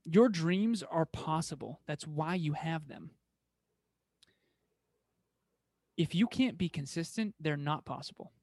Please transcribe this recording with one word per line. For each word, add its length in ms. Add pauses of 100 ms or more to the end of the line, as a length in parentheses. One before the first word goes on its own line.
Your 240
dreams 540
are 240
possible. 800
That's 200
why 280
you 180
have 340
them. 240 (2750)
If 180
you 120
can't 320
be 100
consistent, 720
they're 160
not 280
possible. 480 (100)